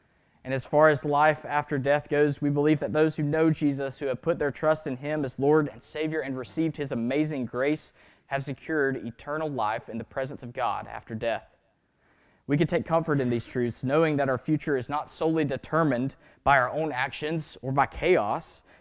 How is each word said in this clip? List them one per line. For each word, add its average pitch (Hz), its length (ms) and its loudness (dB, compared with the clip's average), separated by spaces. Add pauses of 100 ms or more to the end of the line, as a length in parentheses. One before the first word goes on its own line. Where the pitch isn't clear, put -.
(440)
And 131 100 -4
as 131 100 -4
far 156 240 6
as 147 160 2
life 147 400 2
after 143 340 -2
death 143 300 0
goes, 147 320 2
we 147 80 0
believe 147 320 2
that 127 140 -4
those 156 220 4
who 160 60 -2
know 156 280 2
Jesus, 139 480 -2
who 143 80 -4
have 127 160 -4
put - 160 -2
their 147 120 0
trust 156 360 0
in 131 100 -4
him 147 280 -4
as 131 140 -6
Lord 147 320 4
and 107 120 -18
Savior 156 380 -4
and 131 180 -6
received 156 380 -4
his 143 160 -6
amazing 135 540 -2
grace, 139 460 -2 (360)
have 139 140 -4
secured 135 640 -2
eternal 156 420 -8
life 117 400 -4
in 113 100 -8
the 113 60 -8
presence 135 380 -8
of 120 100 -12
God 107 360 -4
after 110 260 -12
death. 110 400 -4 (920)
We 143 80 2
can 156 100 2
take 170 180 -2
comfort 160 360 0
in 123 100 0
these 120 160 -2
truths, 120 380 -2
knowing 151 320 2
that 139 120 0
our 127 100 0
future 151 380 0
is 127 120 -4
not 143 220 -6
solely 160 340 0
determined 143 720 0 (260)
by 139 160 6
our 123 120 2
own 151 200 -2
actions 147 720 -4
or 131 80 -6
by 135 160 4
chaos, 147 800 0 (160)